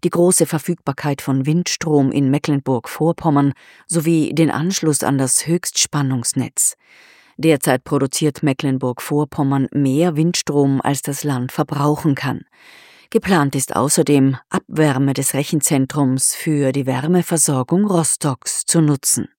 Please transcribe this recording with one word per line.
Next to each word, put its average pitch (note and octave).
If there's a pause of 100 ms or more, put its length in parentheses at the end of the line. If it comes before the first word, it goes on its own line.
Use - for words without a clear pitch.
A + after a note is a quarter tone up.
die F3+
große F3
Verfügbarkeit D3
von C3+
Windstrom D3+
in C#3
Mecklenburg-Vorpommern C#3+ (320)
sowie D#3+
den D#3
Anschluss D#3
an C#3
das C3
Höchstspannungsnetz. C3+ (640)
Derzeit D3
produziert C#3
Mecklenburg-Vorpommern C#3
mehr C#3+
Windstrom, C#3+
als C#3
das -
Land B2+
verbrauchen D3
kann. C3+ (680)
Geplant D#3+
ist C3+
außerdem, C3+ (120)
Abwärme C#3
des C3+
Rechenzentrums C3+
für C#3+
die C3+
Wärmeversorgung D#3
Rostocks -
zu -
nutzen. D3